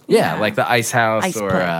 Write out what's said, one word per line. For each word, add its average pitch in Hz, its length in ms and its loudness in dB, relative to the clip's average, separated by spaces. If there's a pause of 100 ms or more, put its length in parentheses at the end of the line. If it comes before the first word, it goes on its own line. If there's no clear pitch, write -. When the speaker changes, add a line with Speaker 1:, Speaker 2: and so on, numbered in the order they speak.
Speaker 1:
yeah, 120 280 2
Speaker 2:
Yeah. 82 40 -6
Speaker 1:
like 107 160 -2
the 120 140 -2
ice 120 220 0
house 110 320 2
Speaker 2:
Ice - 140 -4
Speaker 1:
or, 101 140 -4
uh, 90 280 0